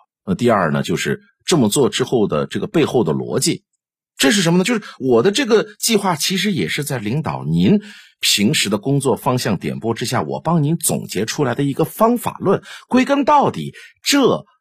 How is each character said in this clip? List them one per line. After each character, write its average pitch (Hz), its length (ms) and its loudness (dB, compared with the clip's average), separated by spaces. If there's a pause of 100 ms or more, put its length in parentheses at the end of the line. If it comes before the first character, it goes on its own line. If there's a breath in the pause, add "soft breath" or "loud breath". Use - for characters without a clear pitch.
(240)
那 185 120 -2
第 120 160 2
二 90 200 2
呢， - 120 0
就 90 120 -2
是 - 260 -4 (240 soft breath)
这 175 120 2
么 117 120 4
做 117 200 2
之 - 140 -4
后 110 240 0
的 76 180 -2
这 - 140 -8
个 90 80 -6
背 156 180 0
后 117 180 0
的 80 80 0
逻 69 280 -4
辑。 - 240 -4 (540)
这 269 140 2
是 202 100 0
什 165 120 2
么 180 60 4
呢？ 190 40 2
就 220 100 0
是 208 80 -2 (160 loud breath)
我 123 260 4
的 202 80 4
这 277 140 -2
个 208 220 2 (100)
计 226 200 0
划 196 180 0
其 185 220 -4
实 190 160 -2
也 101 160 -2
是 143 160 -6
在 135 120 -6
领 110 240 -2
导 67 220 -6
您 87 380 2 (400 loud breath)
平 104 320 2
时 - 160 -2
的 104 80 0
工 139 240 0
作 123 160 0
方 127 200 -2
向 113 200 -2
点 67 220 -6
拨 110 140 -4
之 120 120 -6
下， 113 160 -2
我 69 180 -6
帮 160 240 0
您 156 140 0
总 - 280 -4
结 101 200 -4
出 - 180 -4
来 123 100 0
的 143 100 -2
一 139 100 -2
个 - 100 0
方 233 340 2
法 - 220 -6
论。 - 240 0 (240 loud breath)
归 254 160 2
根 277 220 0
到 277 260 4
底， 73 220 -8 (280 loud breath)
这 220 440 2 (160)